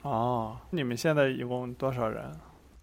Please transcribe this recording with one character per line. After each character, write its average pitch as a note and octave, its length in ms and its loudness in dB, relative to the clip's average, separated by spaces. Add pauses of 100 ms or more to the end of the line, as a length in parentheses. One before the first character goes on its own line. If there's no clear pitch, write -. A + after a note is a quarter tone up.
哦， A#2 540 0 (120)
你 E3 140 0
们 A#2+ 120 0
现 D#3 200 4
在 C#3+ 120 6
一 C3 160 -2
共 B2 300 -4
多 C3+ 180 -2
少 A#2+ 160 0
人？ A2 240 -6 (520)